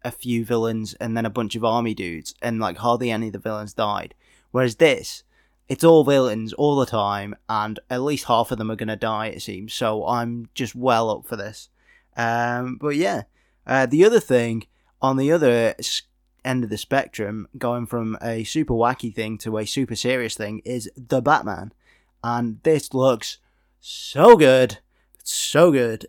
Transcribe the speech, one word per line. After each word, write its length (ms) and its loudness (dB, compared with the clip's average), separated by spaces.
a 80 -8
few 320 -4
villains 500 -2
and 220 -6
then 100 -2
a 40 -6
bunch 260 -6
of 80 -4
army 300 0
dudes, 480 -10
and, 180 -4
like, 160 -4
hardly 340 0
any 180 -4
of 40 -10
the 80 -10
villains 340 -10
died. 400 -4
Whereas 240 0
this, 480 0
it's 160 -6
all 220 8
villains 480 0
all 240 0
the 100 2
time, 480 -2
and 320 -4
at 120 -4
least 240 -4
half 260 2
of 60 -4
them 120 -6
are 60 -6
gonna 200 -6
die, 320 -4
it 140 -12
seems. 300 -12
So 340 -2
I'm 480 -4
just 220 -6
well 340 2
up 160 -6
for 100 -10
this. 340 -14
Um, 600 -2
but 180 -4
yeah, 280 -2
uh, 200 2
the 180 4
other 160 6
thing 460 0
on 160 2
the 160 2
other 460 4
s-, 240 -6
end 200 -2
of 60 -8
the 60 -4
spectrum, 800 -4
going 300 -4
from 340 -4
a 240 -6
super 300 -2
wacky 400 0
thing 240 -4
to 180 -6
a 80 -4
super 300 -4
serious 400 -2
thing, 320 -8
is 300 -8
The 260 -2
Batman. 500 -2
And 420 -4
this 280 2
looks 460 0
so 560 6
good. 420 6
It's 120 -10
so 380 4
good. 380 0